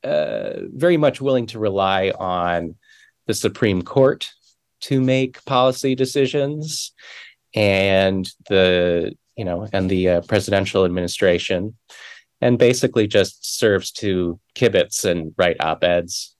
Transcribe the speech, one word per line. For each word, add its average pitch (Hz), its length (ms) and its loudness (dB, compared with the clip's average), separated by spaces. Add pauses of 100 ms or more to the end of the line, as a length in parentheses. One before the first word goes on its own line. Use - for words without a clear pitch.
uh, 64 480 -2 (200)
very 170 240 2
much 151 240 2
willing 131 260 0
to 110 120 -14
rely 95 520 0
on 87 640 -4 (500)
the 113 80 -2
Supreme 98 480 0
Court - 500 0 (500)
to 135 180 -2
make 131 440 -2
policy 131 520 0
decisions, 143 960 -4 (600)
and 95 800 2 (180)
the, 90 680 2 (200)
you 113 80 -8
know, 90 280 -6
and 95 180 -2
the, 92 180 0
uh, 87 120 2
presidential 98 640 0
administration, 90 920 -2 (680)
and 123 180 2
basically 123 500 2
just - 500 -2
serves 101 320 0
to 90 480 -4 (160)
kibitz 101 500 0
and 85 320 -2
write 87 220 2
op-eds. 87 800 -2